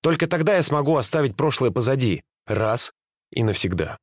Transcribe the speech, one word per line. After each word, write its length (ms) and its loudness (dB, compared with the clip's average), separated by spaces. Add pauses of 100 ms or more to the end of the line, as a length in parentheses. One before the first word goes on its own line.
Только 240 0
тогда 300 2
я 60 2
смогу 340 0
оставить 380 0
прошлое 360 0
позади, 540 0 (220)
раз 460 -2 (380)
и 120 -2
навсегда. 600 -2